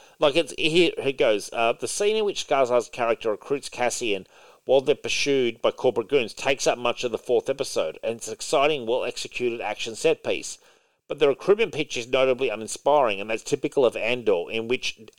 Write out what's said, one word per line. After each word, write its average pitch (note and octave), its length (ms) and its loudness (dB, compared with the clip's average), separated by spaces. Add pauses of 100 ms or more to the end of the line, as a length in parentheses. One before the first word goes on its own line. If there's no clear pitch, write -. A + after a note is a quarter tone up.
(180)
Like, D3 180 2
it's, E3 220 -2
here D#3+ 380 2
it C3 220 -4
goes, A2 340 2
uh, A#2 220 0
"The - 140 -8
scene G#3 280 -2
in G#3+ 80 -2
which G3 220 -4
Skarsgård's B2 420 2
character A#2 420 -2
recruits - 380 -4
Cassian A2+ 580 -2 (380)
while C3 160 4
they're C3+ 140 2
pursued B2 640 0
by A2 100 2
corporate A#2 380 0
goons B2+ 260 0
takes C3+ 320 -2
up B2 120 2
much A#2+ 260 -2
of A#2 80 -2
the G#2+ 60 -2
fourth A#2 320 0
episode, G#2+ 520 -4
and A#2 140 -4
it's - 120 -12
an A2 60 -8
exciting, C#3+ 520 0
well-executed A#2+ 720 -4
action G#2+ 340 -6
set - 300 0
piece. F#2+ 340 -4 (500)
But D3+ 100 -8
the C#3+ 100 4
recruitment G3 460 0
pitch C#3+ 220 -6
is A#2 100 -6
notably C3 420 2
uninspiring, A2 720 0
and G#2+ 80 -8
that's A2+ 140 -4
typical C#3+ 420 0
of A2 120 4
Andor, G#2+ 540 0
in A2+ 180 -4
which - 300 -4 (200)